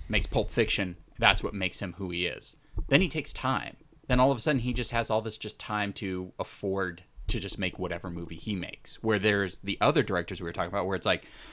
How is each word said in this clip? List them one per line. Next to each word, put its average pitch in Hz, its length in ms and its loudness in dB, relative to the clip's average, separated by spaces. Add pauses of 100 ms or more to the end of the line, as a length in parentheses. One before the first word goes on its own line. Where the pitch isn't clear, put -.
makes 107 160 2
Pulp - 260 0
Fiction, 101 460 0 (220)
that's 110 240 6
what - 100 -4
makes 95 280 -4
him 90 160 -6
who 95 120 -4
he 87 160 -2
is. - 300 -8 (340)
Then 143 120 6
he 190 80 0
takes 156 220 -6
time. - 460 -4 (300)
Then 127 120 6
all 135 120 8
of 127 60 0
a 110 40 -6
sudden 147 180 2
he 120 140 -2
just 120 180 0
has 117 180 0
all 110 120 2
this 107 160 -6
just - 220 -10
time 104 340 -2
to 92 460 -4
afford 95 640 -4 (240)
to 120 120 2
just 95 180 -6
make 92 220 -2
whatever 87 300 -4
movie 85 260 -8
he 107 200 -6
makes. - 460 -8
Where 107 180 4
there's 101 400 4
the 98 200 -4
other 151 240 6
directors 90 380 -2
we 87 40 -6
were 85 60 -4
talking 87 180 -2
about 95 160 0
where 95 120 0
it's - 80 -2
like, 90 200 2 (280)